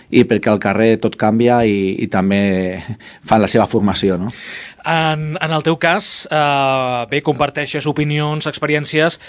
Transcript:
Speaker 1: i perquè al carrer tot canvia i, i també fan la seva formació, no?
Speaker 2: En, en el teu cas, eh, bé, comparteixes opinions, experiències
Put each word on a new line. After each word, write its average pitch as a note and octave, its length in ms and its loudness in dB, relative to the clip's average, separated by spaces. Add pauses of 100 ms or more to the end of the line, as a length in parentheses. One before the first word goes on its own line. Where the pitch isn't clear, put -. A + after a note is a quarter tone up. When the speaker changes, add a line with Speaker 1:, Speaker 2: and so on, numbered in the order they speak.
Speaker 1:
i - 180 4
perquè G#2+ 240 2
al G2+ 100 0
carrer G#2 380 2
tot - 160 -2
canvia A#2 480 2
i, G2 400 0
i - 80 -6
també F#2+ 720 0 (400)
fan A2+ 180 4
la F#2+ 80 0
seva A2 160 4
formació, G2 540 0
no? G#2 100 -4 (540)
Speaker 2:
En, D#3 560 -2
en D#3+ 100 -4
el D#3 140 0
teu D#3 160 0
cas, - 480 -2
eh, C3+ 800 0
bé, C#3+ 160 -2
comparteixes C#3+ 640 -2
opinions, D3+ 560 -2
experiències D3+ 720 -2 (120)